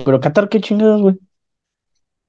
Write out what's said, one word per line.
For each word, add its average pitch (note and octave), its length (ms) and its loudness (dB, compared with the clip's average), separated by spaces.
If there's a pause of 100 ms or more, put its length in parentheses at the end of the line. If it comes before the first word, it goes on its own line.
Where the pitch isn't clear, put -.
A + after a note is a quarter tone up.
pero C3+ 160 2
Qatar, G#3 280 -2
qué A3 120 -2
chingados, G#3+ 420 0
güey. G3 140 2 (1120)